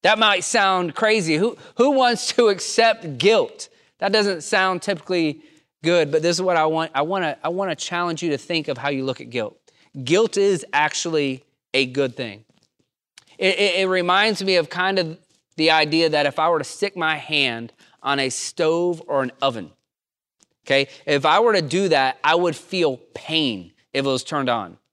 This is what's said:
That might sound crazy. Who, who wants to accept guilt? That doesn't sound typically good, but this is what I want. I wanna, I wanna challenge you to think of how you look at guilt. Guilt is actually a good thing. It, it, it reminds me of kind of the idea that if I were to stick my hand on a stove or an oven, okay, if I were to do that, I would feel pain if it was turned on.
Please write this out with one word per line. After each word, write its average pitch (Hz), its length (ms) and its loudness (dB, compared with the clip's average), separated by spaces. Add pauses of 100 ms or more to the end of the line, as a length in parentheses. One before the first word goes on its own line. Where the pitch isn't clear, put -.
That 214 140 4
might 202 260 2
sound 185 520 0
crazy. 214 400 2
Who, 202 220 0 (180)
who 262 160 4
wants 247 420 2
to 240 140 4
accept 196 720 0
guilt? 185 500 2 (300)
That 196 120 -2
doesn't 202 300 0
sound 190 400 0
typically 165 600 -4 (400)
good, 160 280 2
but 156 120 0
this 170 140 2
is 180 40 -2
what 180 160 2
I 156 80 4
want. 160 300 -2
I 143 80 0
wanna, 170 400 -2
I 156 60 -4
wanna 185 260 -4
challenge 175 480 -6
you 165 80 -2
to 139 80 -2
think 165 280 -4
of 131 120 -6
how 139 100 -2
you 135 160 -4
look 131 160 -6
at 120 80 -18
guilt. 117 300 -8 (440)
Guilt 190 340 2
is 196 360 0
actually 147 720 -2 (320)
a 131 100 4
good 127 300 -2
thing. 110 300 -12 (920)
It, 190 220 0
it, 196 220 2
it 190 60 0
reminds 185 560 0
me 190 120 0
of 165 160 0
kind 190 260 0
of 165 220 -4 (360)
the 160 140 2
idea 156 400 2
that 147 160 2
if 143 140 -2
I 160 100 2
were 170 80 2
to 147 80 -4
stick - 320 -6
my 160 200 -2
hand 127 540 -2 (300)
on 139 180 -2
a 135 100 0
stove 165 760 -2
or 139 160 -2
an 123 180 -4
oven, 117 300 -2 (960)
okay, 135 220 2 (180)
if 143 220 0
I 175 140 4
were 233 120 4
to 185 80 2
do 170 280 -2
that, 135 340 2
I 151 100 4
would 175 220 0
feel 156 420 -2 (160)
pain 123 580 -4 (220)
if 135 100 -2
it 139 60 -2
was 127 140 -2
turned 139 260 -4
on. 101 300 -4 (120)